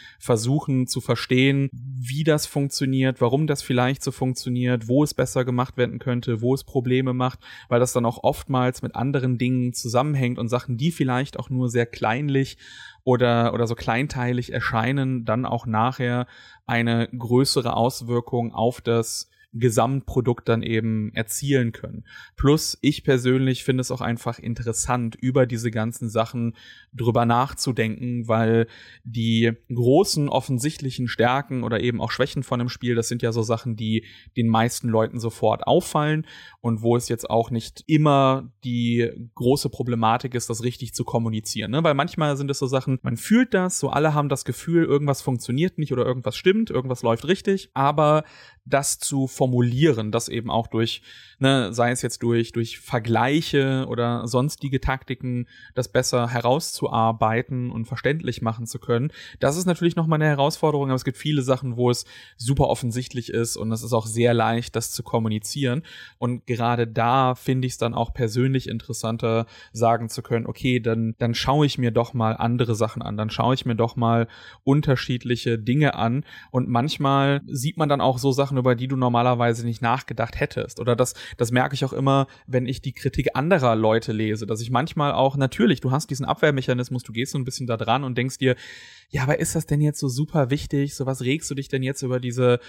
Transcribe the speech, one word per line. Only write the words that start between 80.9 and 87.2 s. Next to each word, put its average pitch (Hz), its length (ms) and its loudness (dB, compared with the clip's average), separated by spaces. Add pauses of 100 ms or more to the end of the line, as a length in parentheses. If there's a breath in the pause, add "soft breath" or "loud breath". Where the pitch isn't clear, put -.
das, 123 180 0 (240 loud breath)
das 117 140 0
merke 131 240 2
ich 139 100 -2
auch 127 80 -6
immer, 135 320 2 (220 loud breath)
wenn 123 180 0
ich 127 160 -6
die 131 120 -6
Kritik - 420 -2
anderer 135 400 4
Leute 110 360 2
lese, 110 360 -2
dass 110 120 -4
ich 117 120 -6
manchmal 143 400 0
auch, 135 260 2
natürlich, 139 440 2
du 127 100 0
hast 143 180 -2
diesen 135 160 -4
Abwehrmechanismus, 127 800 0
du 110 100 -16
gehst 117 200 -4